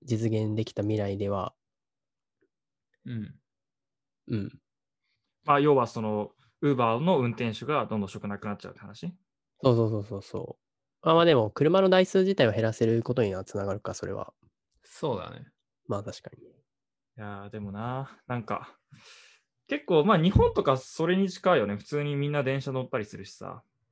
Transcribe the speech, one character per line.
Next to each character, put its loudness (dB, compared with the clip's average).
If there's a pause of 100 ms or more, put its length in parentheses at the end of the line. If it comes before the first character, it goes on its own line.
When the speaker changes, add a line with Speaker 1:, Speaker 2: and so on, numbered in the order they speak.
Speaker 1:
実 -2
現 -2
で -2
き -12
た -4
未 -2
来 -2
で -4
は。 -4 (1500)
Speaker 2:
う -10
ん。 -8 (960)
Speaker 1:
う -2
ん。 -6 (840)
Speaker 3:
ま 4
あ、 6
要 6
は 6
そ -6
の、 -2 (320)
Uber 2
の 2
運 0
転 -4
手 -12
が 0
ど -4
ん 0
ど -4
ん -16
職 -12
な -6
く -12
な -6
っ -10
ち -18
ゃ -14
う -14
っ -20
て -20
話？ -12 (500)
Speaker 1:
そ 6
う 4
そ 2
う 0
そ -4
う -6
そ -10
う -12
そ -12
う。 -14
あ、 6
ま 6
あ 6
で 8
も、 2
車 4
の 4
台 6
数 4
自 2
体 4
を 4
減 0
ら 0
せ 0
る 2
こ -4
と 2
に 0
は -8
つ -10
な -4
が -2
る -8
か、 -10
そ -10
れ -8
は。 -10 (500)
Speaker 2:
そ -6
う -6
だ -12
ね。 -18 (420)
Speaker 1:
ま -4
あ -8
確 -14
か -20
に。 -20
Speaker 3:
い -20 (680)
や -12
ー、 -18
で -12
も -10
な、 -10
な -6
ん -8
か、 -8 (920)
結 -6
構、 4
ま 6
あ 6
日 4
本 6
と 0
か 2
そ -6
れ 2
に 2
近 2
い 4
よ 2
ね。 -4
普 -10
通 -6
に -4
み -2
ん -4
な 0
電 -2
車 -8
乗 -4
っ -14
た -4
り -6
す -14
る -14
し -18
さ。 -14 (280)